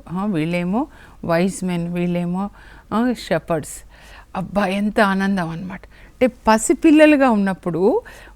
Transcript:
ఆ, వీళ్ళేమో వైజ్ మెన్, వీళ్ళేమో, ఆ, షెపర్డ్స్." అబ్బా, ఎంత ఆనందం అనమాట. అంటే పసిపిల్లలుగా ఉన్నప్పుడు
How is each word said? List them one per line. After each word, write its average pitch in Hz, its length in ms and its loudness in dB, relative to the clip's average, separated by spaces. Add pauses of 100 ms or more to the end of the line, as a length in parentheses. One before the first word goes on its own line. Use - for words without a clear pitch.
(120)
ఆ, 185 140 -6
వీళ్ళేమో 175 640 -2 (380)
వైజ్ 180 380 -2
మెన్, 175 300 -4
వీళ్ళేమో, 175 560 -4 (440)
ఆ, 233 200 0 (140)
షెపర్డ్స్." 160 460 -4 (640)
అబ్బా, 196 300 -4
ఎంత 202 340 -2
ఆనందం 196 500 0
అనమాట. 185 360 -12
అంటే - 500 -4 (120)
పసిపిల్లలుగా 294 840 6
ఉన్నప్పుడు 196 720 0 (340)